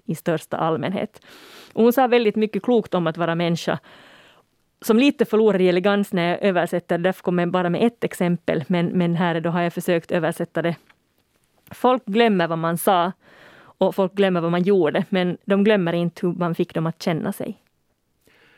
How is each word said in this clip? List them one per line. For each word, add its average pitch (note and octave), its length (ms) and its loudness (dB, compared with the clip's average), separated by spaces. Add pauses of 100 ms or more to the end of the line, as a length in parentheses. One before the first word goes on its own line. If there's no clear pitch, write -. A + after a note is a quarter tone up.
i E3 100 -6
största - 420 -6
allmänhet. D#3+ 640 -4 (520)
Och - 100 0
hon A#3+ 100 6
sa C4 140 2
väldigt A#3 300 2
mycket G#3+ 260 -2
klokt G3+ 320 0
om F3 120 0
att D#3+ 100 -4
vara E3 180 -2
människa, E3 440 -2 (1040)
som A3 160 4
lite C4 260 4
förlorar G#3 360 2
i F#3 80 4
elegans G3+ 440 0
när E3+ 180 0
jag - 120 -4
översätter, F3 560 0
därför F#3 240 -2
kommer F3 200 0
jag F3 80 0
bara F3+ 200 0
med F3 160 2
ett A#3 180 -2
exempel, F3 640 -2
men, F3 180 0
men E3+ 300 0
här E3+ 240 0
då E3+ 100 -4
har F3 120 -2
jag E3+ 100 -2
försökt E3+ 400 -2
översätta E3 500 -4
det. E3+ 140 -2 (920)
"Folk B3 340 0
glömmer G3+ 440 2
vad E3 100 -4
man E3 200 -2
sa F#3 340 2 (500)
och - 320 -2
folk F#3+ 200 -2
glömmer F#3+ 260 2
vad E3 100 -2
man F3 120 0
gjorde, F3+ 460 2
men F3+ 360 0
de G3 200 2
glömmer G3 280 2
inte F3 340 -2
hur E3+ 80 -2
man E3+ 200 -2
fick F3 200 -4
dem D#3+ 120 -2
att - 160 -8
känna F3+ 300 -4
sig." - 240 -10 (1000)